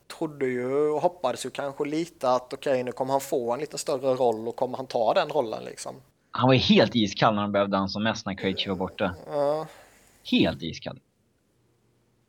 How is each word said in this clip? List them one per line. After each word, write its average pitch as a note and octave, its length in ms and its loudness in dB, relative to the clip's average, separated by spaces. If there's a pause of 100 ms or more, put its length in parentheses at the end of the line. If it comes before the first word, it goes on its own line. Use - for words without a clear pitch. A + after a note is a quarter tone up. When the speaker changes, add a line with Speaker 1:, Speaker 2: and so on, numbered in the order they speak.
(180)
Speaker 1:
trodde D3 280 -4
ju C3 440 0
och D3+ 120 0
hoppades B2+ 440 -2
ju C3 40 -10
kanske C#3 360 -6
lite D3+ 440 -2
att, B2 240 0
okej, C3 300 0
nu B2 80 -4
kommer C3 200 -4
han C3+ 100 2
få A#2+ 320 -2
en B2+ 60 -4
lite D3 180 -8
större C3+ 360 0
roll A#2 340 0
och A#2 80 -6
kommer B2 220 -4
han C3 100 -8
ta A#2 260 2
den E3 160 2
rollen, B2+ 340 -2
liksom. - 320 -12 (360)
Speaker 2:
Han B2 160 2
var C3 60 8
ju B2 60 8
helt B2 360 6
iskall A2 400 4
när G#2 60 0
de G2+ 100 -2
behövde G2+ 260 2
han G2 120 0
som G#2 140 -4
mest A2 220 -2
när G2 80 -4
Krejci G2 360 -2
var F#2+ 60 -2
borta. F#2 400 -4 (120)
Speaker 1:
Ja. D3+ 400 -2 (640)
Speaker 2:
Helt D#2+ 300 2
iskall. - 380 -10 (1300)